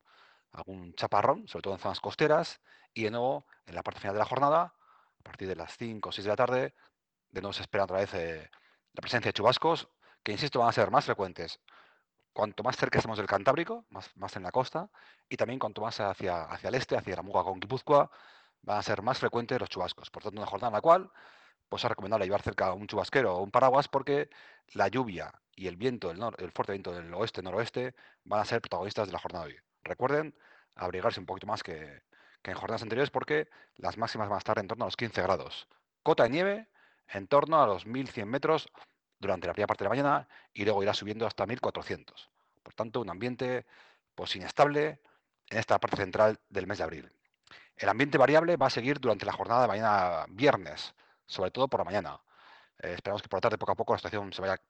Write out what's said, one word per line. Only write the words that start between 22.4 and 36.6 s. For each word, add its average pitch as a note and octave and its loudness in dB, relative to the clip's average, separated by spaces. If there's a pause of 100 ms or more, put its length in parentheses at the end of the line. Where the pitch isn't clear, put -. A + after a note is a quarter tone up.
cerca F#2+ 0
un G2+ -8
chubasquero G2+ 2
o F#2 -2
un G2+ -4
paraguas, C3 6
porque C#3 0 (460)
la G2+ 2
lluvia G2 -2 (220)
y F#2 -10
el F2 -6
viento G#2+ -4
del E2+ -6
nor-, A2+ -6
el F2 -8
fuerte G#2 -4
viento F#2+ -6
del E2+ -10
oeste-noroeste A2 -4 (300)
van G#2 0
a A2 0
ser A2+ -2
protagonistas G2+ -4
de F2+ -8
la E2+ -6
jornada E2+ -8
de C#2+ -14
hoy. - -20 (220)
Recuerden C#3 -2 (400)
abrigarse F#2 -2
un F2 -12
poquito F#2+ -10
más G#2+ -4
que, D2+ -12 (400)
que - -10
en F2+ -6
jornadas G#2 -4
anteriores, A#2 0
porque D3+ -2 (280)
las F2 -6
máximas A2 -4
van G2+ 0
a - -4
estar G#2+ 0
en G2 -4
torno A2 -4
a F#2 -2
los F#2 -6
quince G#2+ -2
grados. F2+ -2 (340)
Cota D#3 4
de A#2 6
nieve G3 0 (400)